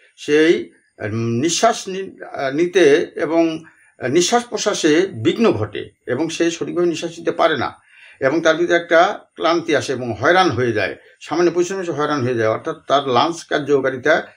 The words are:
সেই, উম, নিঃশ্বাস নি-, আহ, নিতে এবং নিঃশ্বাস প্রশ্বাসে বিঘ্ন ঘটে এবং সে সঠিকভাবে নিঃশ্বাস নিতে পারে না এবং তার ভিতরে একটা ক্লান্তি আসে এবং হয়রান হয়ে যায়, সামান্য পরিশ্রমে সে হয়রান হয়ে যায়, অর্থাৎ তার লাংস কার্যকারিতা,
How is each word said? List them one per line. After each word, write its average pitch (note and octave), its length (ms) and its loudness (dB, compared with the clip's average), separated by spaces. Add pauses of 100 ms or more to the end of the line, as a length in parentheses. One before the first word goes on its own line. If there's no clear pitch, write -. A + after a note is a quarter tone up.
(160)
সেই, D#3 540 2 (280)
উম, G#2 180 -6
নিঃশ্বাস C#3 720 0
নি-, F#3+ 360 -12
আহ, C3+ 260 -6
নিতে E3+ 640 2
এবং D#3+ 500 -2 (460)
নিঃশ্বাস F3+ 340 2
প্রশ্বাসে F#3 640 0
বিঘ্ন F#3 460 0
ঘটে - 380 -6 (160)
এবং C#3 220 -2
সে E3+ 220 -2
সঠিকভাবে E3 360 -2
নিঃশ্বাস E3 320 -6
নিতে E3 140 -4
পারে E3 240 2
না - 260 -6 (380)
এবং C#3+ 200 0
তার D#3+ 160 2
ভিতরে F3 200 2
একটা E3+ 440 2 (140)
ক্লান্তি E3 420 0
আসে B2+ 160 -4
এবং A#2+ 220 -6
হয়রান E3+ 360 2
হয়ে A#2+ 220 0
যায়, F#2+ 240 -2 (240)
সামান্য E3+ 300 0
পরিশ্রমে F3+ 340 -4
সে E3+ 80 -4
হয়রান D3 300 -2
হয়ে B2 120 -2
যায়, A2+ 140 0
অর্থাৎ A#2 280 -4 (120)
তার C#3 200 0
লাংস C#3+ 360 0
কার্যকারিতা, C#3 840 0 (100)